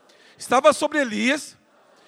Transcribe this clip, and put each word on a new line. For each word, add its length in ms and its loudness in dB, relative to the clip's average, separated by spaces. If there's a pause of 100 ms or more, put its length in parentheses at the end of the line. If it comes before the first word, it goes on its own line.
(360)
estava 380 2
sobre 240 -4
Elias, 580 -4 (520)